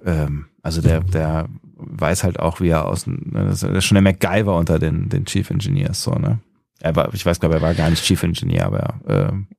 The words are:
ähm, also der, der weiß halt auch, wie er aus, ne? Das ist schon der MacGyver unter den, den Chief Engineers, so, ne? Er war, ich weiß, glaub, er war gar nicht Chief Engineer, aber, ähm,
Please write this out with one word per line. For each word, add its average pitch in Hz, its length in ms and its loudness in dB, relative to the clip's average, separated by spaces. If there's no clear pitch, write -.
ähm, 73 420 -2
also 80 180 -4
der, 80 200 4
der 80 480 0
weiß - 480 -2
halt 90 160 0
auch, 82 200 -2
wie 92 80 2
er 78 180 2
aus, - 200 -4
ne? - 120 -4
Das 98 320 -2
ist 95 200 0
schon - 120 4
der 98 60 8
MacGyver 98 540 2
unter 82 220 2
den, 82 300 0
den 95 180 -2
Chief - 240 -2
Engineers, 95 520 -2
so, - 100 -2
ne? 110 260 0
Er 80 140 -2
war, 82 180 0
ich - 140 -4
weiß, 85 140 0
glaub, 82 120 2
er 80 80 2
war 80 140 2
gar 80 160 2
nicht 160 140 0
Chief - 180 2
Engineer, 85 440 0
aber, - 280 -2
ähm, 50 400 0